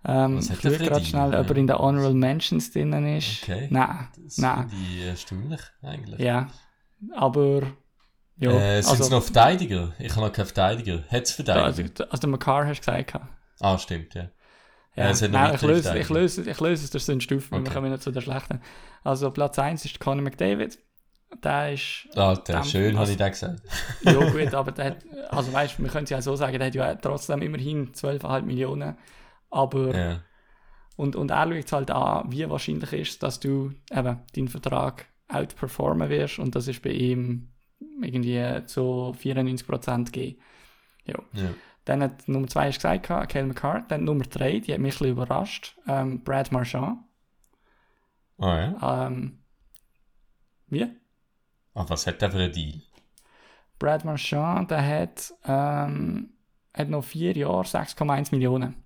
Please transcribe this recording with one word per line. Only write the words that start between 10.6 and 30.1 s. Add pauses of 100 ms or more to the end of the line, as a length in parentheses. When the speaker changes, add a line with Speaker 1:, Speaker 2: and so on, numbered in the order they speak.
Speaker 2:
Hat's
Verteidiger?
Speaker 1:
Also, (280)
also
der
Makar
hast
du
gesagt. (420)
Speaker 2:
Ah,
stimmt,
ja. (680)
Speaker 1:
Ja.
Speaker 2:
Äh,
es
hat
noch
Speaker 1:
Nein,
ich
Speaker 2:
weitere
Speaker 1:
löse,
ich (220)
Speaker 2:
Verteidiger.
Speaker 1:
löse,
ich
löse
es,
das
sind
Stufen,
wir
Speaker 2:
Okay.
Speaker 1:
kommen
nicht
zu
den
Schlechten. (440)
Also
Platz
eins
ist
Conor
McDavid. (640)
Der
ist
Speaker 2:
Alter,
Speaker 1:
dem,
Speaker 2:
schön,
Speaker 1:
also
Speaker 2:
habe
ich
den
gesagt. (220)
<laughs>
Speaker 1:
Ja
gut,
aber
der
hat, (260)
also
weißt,
wir
können
es
ja
so
sagen,
der
hat
ja
trotzdem
immerhin
zwölfeinhalb
Millionen. (520)
Aber
Speaker 2:
Ja. (760)